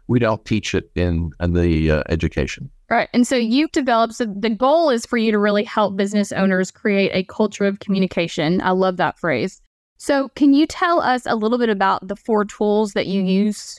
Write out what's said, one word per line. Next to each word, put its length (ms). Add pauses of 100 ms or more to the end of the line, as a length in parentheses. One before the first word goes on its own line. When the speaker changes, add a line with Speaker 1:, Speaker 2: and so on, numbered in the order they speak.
Speaker 1:
we 100
don't 260
teach 300
it 220
in, 420
in 140
the, 360
uh, 200
education. 600 (220)
Speaker 2:
Right. 240
And 140
so 80
you've 340
developed, 440
so 120
the 240
goal 400
is 160
for 120
you 120
to 80
really 240
help 340
business 360
owners 400
create 420
a 80
culture 440
of 120
communication. 800
I 100
love 260
that 240
phrase. 420 (360)
So 320
can 220
you 140
tell 340
us 260
a 100
little 220
bit 100
about 400
the 80
four 280
tools 500
that 120
you 160
use 560